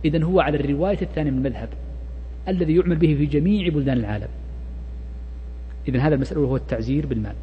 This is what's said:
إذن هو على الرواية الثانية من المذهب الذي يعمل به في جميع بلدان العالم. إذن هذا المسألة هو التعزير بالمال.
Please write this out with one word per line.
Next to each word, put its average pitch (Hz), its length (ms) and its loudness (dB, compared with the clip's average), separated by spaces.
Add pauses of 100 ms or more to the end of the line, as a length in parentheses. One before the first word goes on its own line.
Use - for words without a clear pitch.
إذن 160 180 2
هو 180 180 4
على 143 200 2
الرواية 151 420 0
الثانية 156 280 -2
من 131 80 0
المذهب 113 300 -2 (800)
الذي 175 280 2
يعمل 175 200 4
به 156 180 6
في 147 120 4
جميع 170 420 2
بلدان 135 300 2
العالم. 104 300 -2 (1600)
إذن 127 120 2
هذا 151 140 4
المسألة 131 260 0
هو 131 160 2
التعزير 127 500 0
بالمال. 107 360 -2